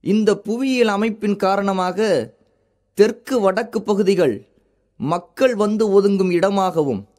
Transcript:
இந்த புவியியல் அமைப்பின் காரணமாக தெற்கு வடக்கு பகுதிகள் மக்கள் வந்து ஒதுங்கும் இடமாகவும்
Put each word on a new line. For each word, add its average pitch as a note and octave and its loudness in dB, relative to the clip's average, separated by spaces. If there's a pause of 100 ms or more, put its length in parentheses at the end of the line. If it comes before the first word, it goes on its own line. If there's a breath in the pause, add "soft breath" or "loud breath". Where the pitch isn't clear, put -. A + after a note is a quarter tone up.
இந்த G#3 2
புவியியல் A#3+ 0
அமைப்பின் G#3 -2
காரணமாக F#3+ -2 (960)
தெற்கு A3+ 2
வடக்கு G3+ -2
பகுதிகள் F#3 0 (640)
மக்கள் F3 -2
வந்து G#3 -2
ஒதுங்கும் G3 2
இடமாகவும் F3 0 (180)